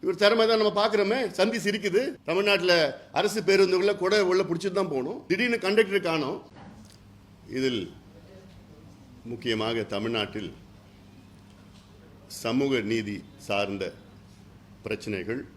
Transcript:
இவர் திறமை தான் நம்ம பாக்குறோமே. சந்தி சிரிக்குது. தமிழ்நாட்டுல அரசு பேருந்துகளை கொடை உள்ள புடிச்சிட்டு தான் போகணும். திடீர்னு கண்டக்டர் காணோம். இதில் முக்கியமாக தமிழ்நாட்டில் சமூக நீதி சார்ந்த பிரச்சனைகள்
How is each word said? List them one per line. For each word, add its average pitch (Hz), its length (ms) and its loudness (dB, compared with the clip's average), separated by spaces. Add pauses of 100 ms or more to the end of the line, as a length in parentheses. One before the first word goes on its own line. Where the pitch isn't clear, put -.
இவர் 175 180 -2
திறமை 220 240 6
தான் 220 160 4
நம்ம 208 160 2
பாக்குறோமே. 208 400 2 (200)
சந்தி 220 280 2
சிரிக்குது. 202 360 0 (260)
தமிழ்நாட்டுல 180 460 2 (460)
அரசு 202 280 0
பேருந்துகளை 190 520 4
கொடை 190 200 2 (100)
உள்ள 185 180 4
புடிச்சிட்டு 180 320 -2
தான் 170 140 -2
போகணும். 135 340 -4
திடீர்னு 233 380 0
கண்டக்டர் 196 420 2
காணோம். 160 320 -2 (1200)
இதில் 127 240 0 (1500)
முக்கியமாக 113 520 -2 (100)
தமிழ்நாட்டில் 104 560 -4 (1900)
சமூக 127 380 0 (120)
நீதி 104 240 -4 (320)
சார்ந்த 101 360 -2 (1000)
பிரச்சனைகள் 107 580 -4 (140)